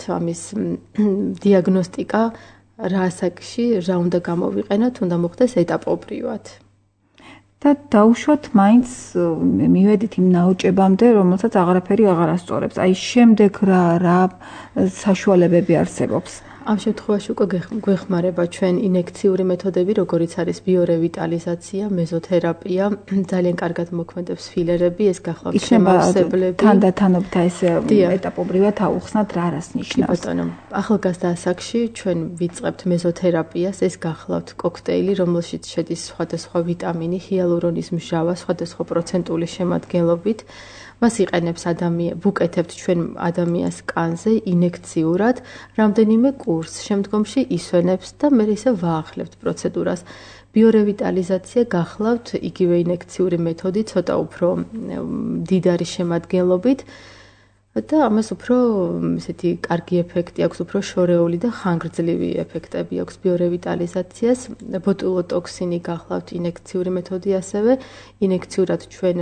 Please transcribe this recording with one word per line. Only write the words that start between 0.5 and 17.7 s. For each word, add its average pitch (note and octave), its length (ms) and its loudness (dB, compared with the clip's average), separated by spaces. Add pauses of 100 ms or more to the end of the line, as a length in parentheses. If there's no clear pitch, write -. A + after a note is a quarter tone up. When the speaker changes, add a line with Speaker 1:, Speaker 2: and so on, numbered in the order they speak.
Speaker 1:
<clears throat> F#3+ 400 -2
დიაგნოსტიკა F#3+ 800 2 (580)
რა F#3 200 -2
ასაკში, F3+ 640 -4 (120)
რა F3+ 200 -2
უნდა F3 220 0
გამოვიყენოთ, G3 760 -2
უნდა F3 220 -2
მოხდეს F3 360 0
ეტაპობრივად. E3+ 920 -2 (1200)
Speaker 2:
და C#4+ 100 4 (140)
დაუშვათ, A#3 640 4
მაინც, G#3+ 400 6 (220)
მ, E3+ 560 2
მივედით G3 500 4
იმ F#3 100 4
ნაოჭებამდე, F#3 840 4
რომელსაც F#3+ 440 4
აღარაფერი F#3 500 4
აღარ E3+ 260 4
ასწორებს. - 440 -4
აი, F#3 240 4
შემდეგ G#3+ 640 6
რა, F#3+ 220 6 (120)
რა F3+ 240 4 (680)
საშუალებები F3+ 840 4
არსებობს? - 720 -2 (180)
Speaker 1:
ამ G#3+ 180 0
შემთხვევაში G#3 500 -4
უკვე A3+ 160 0
გეხ-, F3+ 280 -4